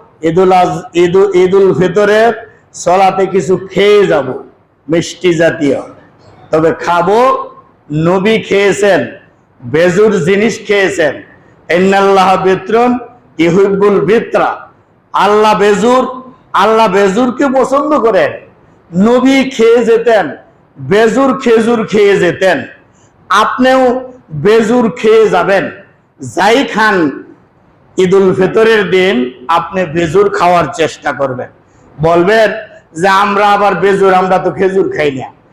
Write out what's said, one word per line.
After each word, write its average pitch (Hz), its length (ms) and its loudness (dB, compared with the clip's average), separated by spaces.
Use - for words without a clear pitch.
ঈদুল 180 300 2
আজ-, 170 460 -2
ঈদু-, 190 360 2
ঈদুল 185 400 2
ফিতরের 208 760 0
সলাতে 190 540 0
কিছু 180 440 -2
খেয়ে 202 360 2
যাব, 139 360 -4
মিষ্টি 170 460 -2
জাতীয়। 143 480 0
তবে 160 220 0
খাবো, 214 760 0
নবী 185 460 0
খেয়েছেন, 196 680 0
বেজুর 175 600 0
জিনিস 202 420 -2
খেয়েছেন। 170 560 -2
ইন্নাল্লাহা 190 640 2
বিত্রুন 220 600 -2
ইউহিব্বুল 190 600 2
বিত্রা। 175 680 -2
আল্লাহ 208 460 2
বেজুর, 214 760 0
আল্লাহ 220 360 2
বেজুরকে 202 560 0
পছন্দ 285 440 0
করেন। 185 340 0
নবী 254 520 2
খেয়ে 233 340 2
যেতেন, 220 460 0
বেজুর 220 600 0
খেজুর 226 460 0
খেয়ে 202 300 2
যেতেন। 170 480 -2
আপনিও 254 840 0
বেজুর 220 680 0
খেয়ে 220 320 2
যাবেন। 175 420 0
যাই 202 440 0
খান, 196 600 -2
ঈদুল 185 360 2
ফিতরের 214 560 0
দিন 196 580 -2
আপনি 180 360 -4
বেজুর 170 540 0
খাওয়ার 175 260 2
চেষ্টা 151 380 -4
করবেন। 127 360 -6
বলবেন 180 520 2
যে, 190 80 0
"আমরা 202 400 0
আবার 202 260 2
বেজুর, 190 400 2
আমরা 185 240 0
তো 180 120 -2
খেজুর 190 460 -2
খাই 147 140 -2
না।" 123 220 -12